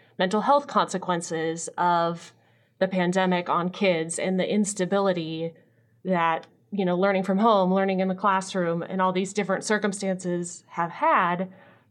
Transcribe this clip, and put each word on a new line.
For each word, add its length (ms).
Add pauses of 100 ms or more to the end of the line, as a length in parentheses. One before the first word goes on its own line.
(200)
mental 220
health 260
consequences 1000 (120)
of 520 (460)
the 100
pandemic 640
on 220
kids 480
and 200
the 80
instability 1040 (520)
that, 420 (260)
you 140
know, 100
learning 280
from 140
home, 360
learning 280
in 80
the 60
classroom, 680
and 180
all 120
these 200
different 300
circumstances 1040
have 240
had. 600 (400)